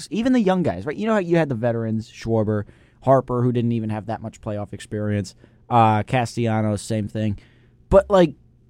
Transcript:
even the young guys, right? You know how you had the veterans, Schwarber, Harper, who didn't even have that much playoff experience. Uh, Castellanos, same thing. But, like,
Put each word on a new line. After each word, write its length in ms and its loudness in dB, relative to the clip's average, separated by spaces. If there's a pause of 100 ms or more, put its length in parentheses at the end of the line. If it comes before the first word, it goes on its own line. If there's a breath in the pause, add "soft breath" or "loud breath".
even 220 0
the 80 4
young 240 2
guys, 220 -4
right? 100 -6
You 120 -6
know 60 0
how 60 2
you 160 0
had 140 2
the 60 -4
veterans, 540 -2
Schwarber, 540 -2 (400 soft breath)
Harper, 400 2
who 80 2
didn't 220 0
even 160 -4
have 160 -8
that 160 -8
much 180 -14
playoff 320 -8
experience. 640 -6 (340 soft breath)
Uh, 340 4
Castellanos, 760 -2
same 280 -4
thing. 280 -4 (520 soft breath)
But, 200 6
like, 260 4 (340)